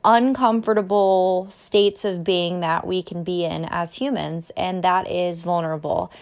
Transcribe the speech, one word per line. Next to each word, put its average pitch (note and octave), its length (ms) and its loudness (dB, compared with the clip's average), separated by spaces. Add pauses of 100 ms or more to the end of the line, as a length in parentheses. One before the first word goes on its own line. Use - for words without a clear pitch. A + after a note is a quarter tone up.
uncomfortable G#3 1400 4
states G3+ 520 0
of F3+ 220 -2
being F3 360 0
that E3+ 260 0
we F3+ 160 -2
can E3+ 200 -8
be F3 220 -2
in E3 220 -4
as E3+ 260 -4
humans, E3 640 -4
and F#3 260 -2
that F#3 280 2
is F3 320 -4
vulnerable. D#3+ 680 -2 (120)